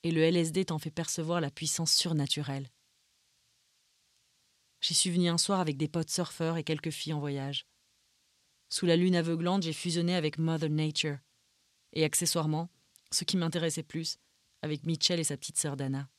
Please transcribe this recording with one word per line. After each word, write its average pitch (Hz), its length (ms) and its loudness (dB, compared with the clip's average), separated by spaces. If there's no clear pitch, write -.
Et 170 80 0
le 160 100 4
L 165 160 6
S 160 140 2
D 180 140 0
t'en 160 140 -2
fait 156 120 -6
percevoir 170 500 -2
la 139 80 -2
puissance 165 440 -2
surnaturelle. 143 760 0
J'y - 120 -2
suis 180 180 2
venue 175 180 4
un 170 80 2
soir 196 220 2
avec 156 180 0
des 147 100 0
potes 160 220 -2
surfeurs 165 480 -2
et 156 60 -4
quelques 156 280 -2
filles 151 220 -6
en 151 60 -2
voyage. 139 480 -4
Sous - 160 -2
la 170 120 6
lune 180 180 6
aveuglante, 170 480 2
j'ai 160 100 -2
fusionné 170 420 0
avec 156 220 0
Mother 160 320 0
Nature. 151 500 0
Et 156 100 2
accessoirement, 156 680 0
ce - 120 0
qui - 140 0
m'intéressait 165 460 0
plus, 165 340 -8
avec 151 240 -4
Mitchell 165 340 0
et 160 40 -2
sa 147 140 -2
petite - 220 -6
sœur 139 180 -2
Dana. 135 420 -4